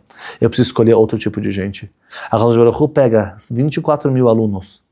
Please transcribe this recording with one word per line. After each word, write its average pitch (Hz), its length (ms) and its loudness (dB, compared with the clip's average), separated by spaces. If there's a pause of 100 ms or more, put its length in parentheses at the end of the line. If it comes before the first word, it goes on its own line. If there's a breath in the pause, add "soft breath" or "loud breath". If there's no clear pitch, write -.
(400 loud breath)
Eu 117 100 2
preciso 117 200 0
escolher 113 240 2
outro 110 240 2
tipo 104 240 -6
de 104 100 -4
gente. 98 400 -8 (400 loud breath)
A 117 60 2
Rosh 117 180 2
Baruch 117 260 4
Hu 151 60 2
pega 113 480 0 (160)
vinte 135 240 -2
e 165 60 -4
quatro 147 280 -2
mil 127 200 2
alunos 107 520 -2 (100)